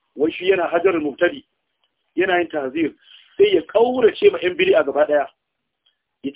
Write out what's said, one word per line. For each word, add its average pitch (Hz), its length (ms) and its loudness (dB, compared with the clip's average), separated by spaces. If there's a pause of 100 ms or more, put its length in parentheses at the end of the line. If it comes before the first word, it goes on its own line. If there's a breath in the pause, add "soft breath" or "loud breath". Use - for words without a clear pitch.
(160)
Wai 151 140 -2
shi 180 200 -10
yana 175 200 0
hajarul 170 320 0
mubtadi, 147 420 -4 (720)
yana 180 220 0
yin 170 100 -4
tahzir, 147 460 -6 (420 soft breath)
sai 202 180 4
ya 160 80 0
ƙaurace 226 680 2
ma 196 120 0
yan 180 140 -2
bid'a 165 280 2
gaba 139 220 0
ɗaya. 147 200 0 (960)
Ya 139 140 -10